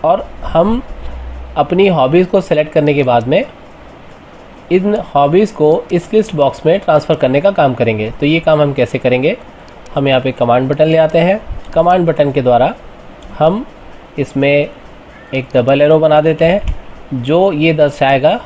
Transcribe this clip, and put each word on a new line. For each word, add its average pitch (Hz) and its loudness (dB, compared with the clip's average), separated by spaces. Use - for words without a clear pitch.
और 175 2
हम 214 0
अपनी 175 2
hobbies 165 2
को 196 0
select 151 -2
करने 147 2
के 143 0
बाद 123 2
में 185 2
इन 190 0
hobbies 156 2
को 151 2
इस 175 -4
list 214 0
box 139 -2
में 175 2
transfer 156 0
करने 139 0
का 196 2
काम 143 0
करेंगे। 113 -2
तो - -4
ये 160 2
काम 156 2
हम 143 0
कैसे 131 -2
करेंगे? 131 0
हम 139 -2
यहाँ 131 2
पे 131 -4
command 123 0
button 147 0
ले 160 2
आते 160 2
हैं। 180 0
command 175 2
button 143 0
के 139 -2
द्वारा 123 2
हम 185 0
इसमें 143 0
एक 131 -4
double 135 2
arrow 156 4
बना 151 4
देते 156 0
हैं - -4
जो 170 2
ये 160 0
दर्शाएगा 143 2